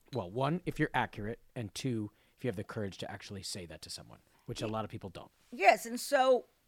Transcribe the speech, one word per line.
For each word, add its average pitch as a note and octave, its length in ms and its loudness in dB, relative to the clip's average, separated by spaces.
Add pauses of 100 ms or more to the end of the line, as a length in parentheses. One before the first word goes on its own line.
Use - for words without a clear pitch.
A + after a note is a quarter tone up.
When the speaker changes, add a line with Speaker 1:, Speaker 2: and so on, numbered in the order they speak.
(120)
Speaker 1:
well, F2+ 180 -4
one, C3+ 360 0
if - 120 -4
you're D3+ 140 2
accurate, A2 460 -2 (160)
and A2 200 -6
two, A2 360 -2 (260)
if - 80 -12
you B2 40 2
have F#2 80 -2
the G#2 80 -6
courage G2+ 340 -4
to - 120 -6
actually G2 320 -10
say F#2+ 240 -8
that D#2+ 160 -14
to - 80 -16
someone, - 280 -14 (260)
which B2 180 -8
a A#2 40 0
Speaker 2:
Ye- G#2+ 40 0
Speaker 1:
lot A2 140 -2
of - 60 -8
people G#2 200 -8
don't. - 200 -14 (220)
Speaker 2:
Yes, E4 340 8
and A#3 120 -6
so C4 460 4 (240)